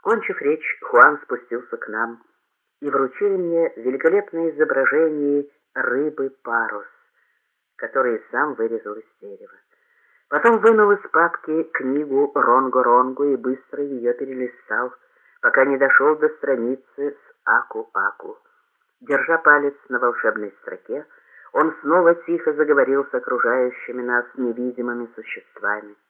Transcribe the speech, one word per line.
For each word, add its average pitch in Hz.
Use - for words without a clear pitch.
Кончив -
речь, 151
Хуан 139
спустился 120
к -
нам 113
и 143
вручил 135
мне 170
великолепное 165
изображение 143
рыбы 135
парус, 110
которое 120
сам 135
вырезал 113
из 110
дерева. 101
Потом 220
вынул 208
из 202
папки 165
книгу 139
"Ронго-Ронго" 131
и 127
быстро 131
её 123
перелистал, 127
пока 127
не 139
дошёл 135
до 151
страницы 131
с 143
"Аку-Аку". 107
Держа 143
палец 147
на 127
волшебной 110
строке, 120
он 156
снова 170
тихо 165
заговорил 139
с -
окружающими 123
нас 120
невидимыми 120
существами. 104